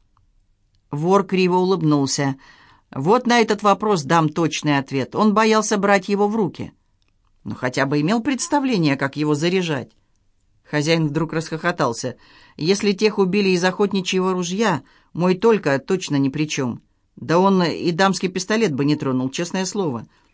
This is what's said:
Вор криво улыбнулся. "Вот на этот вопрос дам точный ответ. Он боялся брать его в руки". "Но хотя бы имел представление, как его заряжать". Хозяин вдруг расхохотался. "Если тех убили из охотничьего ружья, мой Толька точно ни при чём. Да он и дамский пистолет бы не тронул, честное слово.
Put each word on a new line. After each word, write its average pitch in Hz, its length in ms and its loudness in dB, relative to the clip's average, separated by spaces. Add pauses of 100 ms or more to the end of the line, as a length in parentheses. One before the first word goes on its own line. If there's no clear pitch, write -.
(920)
Вор 180 320 2
криво 185 340 2
улыбнулся. 151 800 2 (560)
"Вот 208 340 0
на 240 140 4
этот 214 240 0
вопрос 202 400 2
дам 156 260 2
точный 151 480 -2
ответ. 135 380 -4
Он 208 180 2
боялся 214 440 2
брать 196 320 2
его 202 180 2
в 208 80 -4
руки". 185 380 -4 (680)
"Но 107 120 -8
хотя 127 320 -2
бы 147 140 0
имел 208 200 0
представление, 254 760 0
как 135 220 -4
его 151 160 0
заряжать". 165 580 -2 (720)
Хозяин 156 440 0
вдруг 156 260 -2
расхохотался. 156 840 -4 (380)
"Если 196 360 0
тех 208 260 0
убили 196 320 2
из 175 140 2
охотничьего 185 680 0
ружья, 180 520 -2 (300)
мой 180 220 2
Толька 185 440 2
точно 180 380 -2
ни 139 120 2
при 147 180 -2
чём. 131 340 -6 (340)
Да 156 240 0
он 190 240 4
и 131 280 -2
дамский 190 380 0
пистолет 180 440 -2
бы 135 120 -2
не 147 100 2
тронул, 135 340 -2
честное 175 360 -6
слово. 175 400 -6 (280)